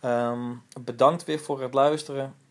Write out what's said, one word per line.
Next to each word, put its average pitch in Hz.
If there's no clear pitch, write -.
Ehm, 120
bedankt 131
weer 156
voor 139
het 127
luisteren. 139